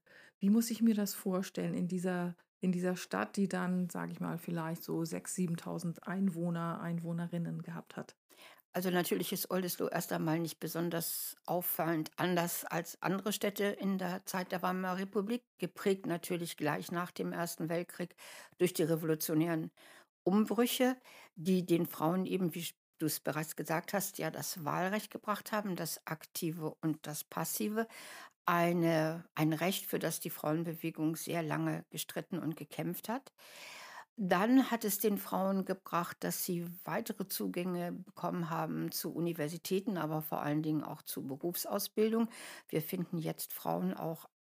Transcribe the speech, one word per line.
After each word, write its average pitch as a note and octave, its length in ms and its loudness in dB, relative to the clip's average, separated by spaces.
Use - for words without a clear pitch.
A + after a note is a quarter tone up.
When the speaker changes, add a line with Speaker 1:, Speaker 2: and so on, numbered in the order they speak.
Speaker 1:
Wie G3 100 4
muss A#3 220 6
ich A3 100 -2
mir A3+ 140 8
das G3+ 180 2
vorstellen F#3 600 0
in F3+ 160 0
dieser, F3+ 480 0
in F#3 100 4
dieser F3+ 240 2
Stadt, F#3+ 400 -2
die G3 140 4
dann, F3+ 400 0
sag E3+ 220 -4
ich E3+ 100 -6
mal, E3 160 -2
vielleicht E3 440 -4
so E3 220 -2
sechstausend, F3 320 -6
siebentausend E3+ 720 -2
Einwohner, E3+ 720 0
Einwohnerinnen E3+ 840 -2
gehabt E3 360 -10
hat? - 180 -10
Speaker 2:
Also F#3 140 0
natürlich F3+ 420 2
ist - 200 -4
Oldesloe F3+ 380 0
erst E3+ 220 -2
einmal E3 260 2
nicht E3 220 -4
besonders E3+ 880 -2
auffallend E3+ 720 0
anders F3 480 2
als - 360 -4
andere F#3+ 300 2
Städte G3+ 320 0
in G3 340 2
der F#3 280 -4
Zeit F#3 260 -4
der F3+ 100 -2
Weimarer F#3 360 0
Republik, G3+ 480 0
geprägt G3 460 0
natürlich E3+ 520 -2
gleich D#3+ 340 0
nach F3 200 -2
dem F3+ 200 -4
Ersten E3+ 380 -2
Weltkrieg F3 460 -4
durch F3+ 160 4
die F3+ 100 4
revolutionären D#3+ 880 2
Umbrüche, A#3 760 6
die F3+ 300 4
den E3+ 200 6
Frauen F3+ 400 2
eben, F#3 280 0
wie E3+ 140 -6
du D#3+ 60 0
es D3+ 160 0
bereits D#3 340 -2
gesagt E3 380 -2
hast, F#3+ 240 -2
ja D#3+ 120 0
das D#3 360 -6
Wahlrecht F3+ 440 0
gebracht - 440 -6
haben, G3+ 240 0
das E3 280 -6
aktive D#3+ 760 -4
und D#3 260 0
das D3+ 160 -6
passive, G#3+ 640 -2
eine, E3+ 800 4
ein D#3 180 4
Recht, E3+ 320 0
für E3+ 140 -2
das D#3+ 200 0
die E3 100 -6
Frauenbewegung D#3+ 840 -2
sehr E3 280 -2
lange D#3+ 480 0
gestritten E3 480 -6
und D#3+ 180 -2
gekämpft E3 500 -6
hat. B3 240 -6
Dann G#3+ 540 6
hat A3+ 140 0
es G3+ 140 0
den G#3 180 4
Frauen F#3+ 480 0
gebracht, F3+ 560 -2
dass F3 240 -2
sie F3 200 -2
weitere F#3+ 420 -2
Zugänge F3 640 -2
bekommen F3 580 -4
haben D#3+ 420 -2
zu - 220 -4
Universitäten, E3+ 840 -2
aber D#3 240 0
vor - 200 -4
allen D3+ 220 2
Dingen D#3 220 0
auch - 160 -10
zu - 260 -6
Berufsausbildung. G#3 1000 0
Wir D#3+ 120 0
finden F3 360 -2
jetzt D#3+ 340 -4
Frauen F3+ 420 0
auch, - 360 -6